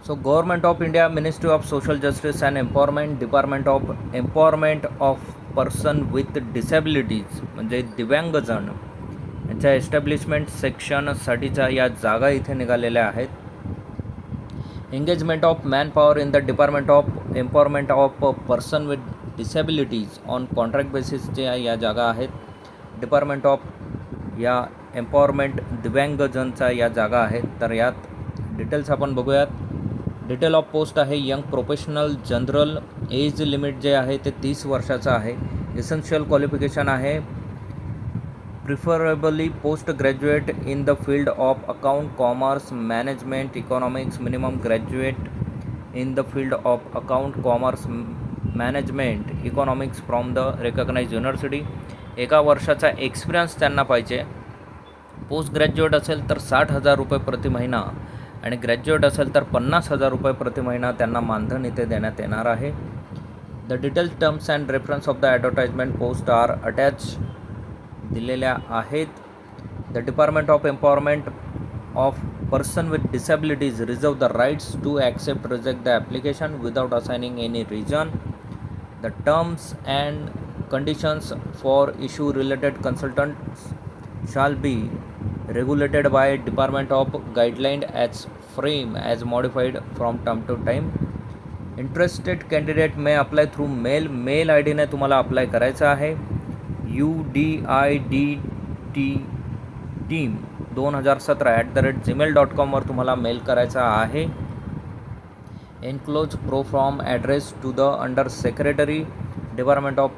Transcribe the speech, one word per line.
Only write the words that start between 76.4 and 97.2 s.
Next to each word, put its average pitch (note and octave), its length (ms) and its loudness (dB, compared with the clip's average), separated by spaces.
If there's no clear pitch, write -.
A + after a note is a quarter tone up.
without B2 380 0
assigning B2 380 -6
any A#2 160 -2
reason. C#3 520 -4
The A2 100 -4
terms E3 460 0
and D3+ 340 -4
conditions D3+ 600 -2
for C#3 280 6
issue C#3+ 320 -2
related C3+ 500 0
consultants C#3 840 -4
shall C#3 220 2
be C3 200 0
regulated C#3+ 580 2
by C3+ 240 6
Department C3+ 600 0
of C3+ 120 4
Guideline B2+ 480 2
as - 260 -2
frame C3 400 -2
as A#2 280 -2
modified B2+ 540 0
from A#2 300 0
time A2+ 220 -2
to B2 80 -2
time. B2+ 180 0
Interested E3 720 0
candidate D3+ 460 2
may D3 260 4
apply D3+ 240 4
through C#3+ 200 -2
mail. D3+ 200 2
मेल D#3 240 2
आयडीने D3 420 6
तुम्हाला C#3 260 4
अप्लाय B2+ 280 2
करायचं B2 400 2
आहे. C#3+ 280 4
यू D3 120 4